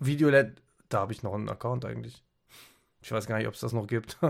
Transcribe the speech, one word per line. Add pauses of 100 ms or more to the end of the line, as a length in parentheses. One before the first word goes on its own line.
Videoland, (280)
da
hab
ich
noch
einen
Account
eigentlich. (760)
Ich
weiß
gar
nicht,
ob's
das
noch
gibt. (120)